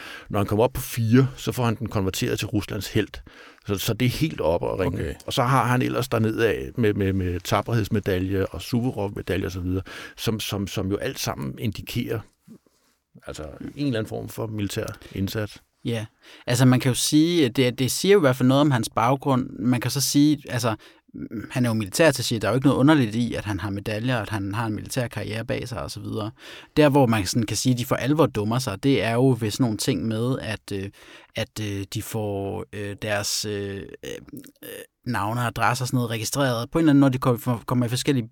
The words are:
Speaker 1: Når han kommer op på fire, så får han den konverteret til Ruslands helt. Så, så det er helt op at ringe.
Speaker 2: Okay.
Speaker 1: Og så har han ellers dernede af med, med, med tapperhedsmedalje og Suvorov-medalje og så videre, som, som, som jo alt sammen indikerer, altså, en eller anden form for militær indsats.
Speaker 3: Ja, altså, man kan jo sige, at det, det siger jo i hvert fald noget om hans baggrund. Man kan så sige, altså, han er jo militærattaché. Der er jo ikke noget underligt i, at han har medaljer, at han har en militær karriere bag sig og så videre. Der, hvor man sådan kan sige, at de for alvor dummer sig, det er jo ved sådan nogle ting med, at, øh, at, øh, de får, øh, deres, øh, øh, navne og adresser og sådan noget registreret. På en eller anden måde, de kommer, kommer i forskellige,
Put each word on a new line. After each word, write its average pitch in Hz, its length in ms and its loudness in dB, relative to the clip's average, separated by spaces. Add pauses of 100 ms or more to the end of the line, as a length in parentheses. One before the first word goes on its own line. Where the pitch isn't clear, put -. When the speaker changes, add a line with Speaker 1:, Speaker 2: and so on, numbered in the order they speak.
(300)
Speaker 1:
Når 104 100 0
han 101 80 0
kommer 104 160 2
op 131 100 2
på - 80 -8
fire, 123 460 4 (100)
så - 140 -4
får 123 140 0
han 113 100 2
den 107 140 -6
konverteret 107 500 -2
til 104 80 -4
Ruslands 104 400 -4
helt. - 360 -2 (440)
Så, 101 100 0
så 117 160 -2
det 120 120 0
er 120 40 2
helt 156 320 -2
op 85 220 2
at 107 160 -2
ringe. 87 200 0
Speaker 2:
Okay. 78 140 -4 (120)
Speaker 1:
Og - 80 -6
så 131 100 2
har 127 220 4
han 123 160 2
ellers 123 280 -2
dernede 110 380 2
af 65 300 -2
med, 107 160 2
med, 98 200 0
med 90 260 -2
tapperhedsmedalje 98 1040 0
og - 160 -10
Suvorov-medalje 101 840 -4
og 90 60 -6
så 92 80 -8
videre, 90 240 -2 (340)
som, 110 220 -2
som, 101 280 -4
som 95 240 -4
jo 101 60 0
alt - 220 -6
sammen 123 400 -6
indikerer, 117 600 -6 (1080)
altså, 120 160 -12 (320)
en 143 120 -4
eller 117 120 0
anden 107 100 -4
form 113 200 -8
for 113 180 -8
militær 107 380 -4 (260)
indsats. 101 500 -4 (240)
Speaker 3:
Ja, 117 200 -4 (420)
altså, 123 180 4
man 127 140 6
kan 131 100 2
jo 117 60 2
sige, 160 500 4
at 113 100 0
det, 123 240 2
det 127 120 0
siger 190 220 4
jo 208 60 8
i - 20 4
hvert 127 140 6
fald 127 120 4
noget 135 140 6
om 151 100 6
hans 117 240 2
baggrund. 131 540 2 (100)
Man 123 220 2
kan 123 100 -2
så 139 100 -2
sige, 147 480 4
altså, 113 260 0 (760)
han 123 140 2
er 120 40 2
jo 110 120 0
militærattaché. 123 560 2
Der 104 100 -2
er 98 40 2
jo 113 40 2
ikke 135 120 2
noget 127 120 6
underligt 131 360 6
i, 120 180 0
at - 120 -6
han 98 140 -4
har 104 100 -6
medaljer, 107 480 -2
at 101 120 -4
han 98 240 -4
har 117 120 -4
en 107 100 -4
militær 101 320 -4
karriere 104 380 -6
bag 117 220 -4
sig 104 160 -8
og - 80 -8
så - 80 -12
videre. 107 320 -6 (460)
Der, 151 120 8
hvor 139 160 6
man 110 200 2
sådan 113 200 0
kan 104 120 -4
sige, 127 160 2
at 120 60 0
de 131 60 -4
for - 100 -2
alvor 147 300 2
dummer 110 340 0
sig, 98 240 -4
det 131 200 4
er 113 100 0
jo 123 260 4
ved 110 120 0
sådan 135 120 0
nogle 110 140 0
ting 98 300 -2
med, 113 320 -2
at, - 340 -8
øh, 98 160 -6 (460)
at, - 260 -6
øh, 101 320 -6
de 110 80 -4
får, 98 720 -6
øh, 101 280 -8
deres, 101 440 -2
øh, 101 360 -6 (220)
øh, - 640 -16 (360)
navne 110 360 -2
og 120 60 -2
adresser 117 360 0
og 120 40 -2
sådan 127 100 0
noget 120 120 0
registreret. 117 600 -2
På 160 80 2
en 165 40 4
eller 156 80 6
anden 139 80 8
måde, 135 140 6
de 127 40 0
kommer, 123 480 0
kommer 123 200 2
i 113 40 -2
forskellige, 127 420 0